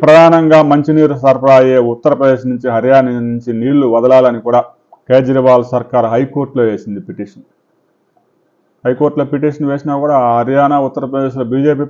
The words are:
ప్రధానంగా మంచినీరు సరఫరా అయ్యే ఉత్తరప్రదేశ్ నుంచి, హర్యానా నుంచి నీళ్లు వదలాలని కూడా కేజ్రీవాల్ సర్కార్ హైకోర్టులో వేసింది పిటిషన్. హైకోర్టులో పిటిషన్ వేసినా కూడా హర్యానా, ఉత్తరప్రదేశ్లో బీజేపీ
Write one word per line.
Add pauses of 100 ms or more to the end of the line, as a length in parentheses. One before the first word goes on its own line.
ప్రధానంగా (140)
మంచినీరు
సరఫరా
అయ్యే (140)
ఉత్తరప్రదేశ్
నుంచి,
హర్యానా (160)
నుంచి (100)
నీళ్లు
వదలాలని
కూడా (460)
కేజ్రీవాల్
సర్కార్
హైకోర్టులో
వేసింది
పిటిషన్. (1400)
హైకోర్టులో
పిటిషన్
వేసినా
కూడా (200)
హర్యానా, (100)
ఉత్తరప్రదేశ్లో
బీజేపీ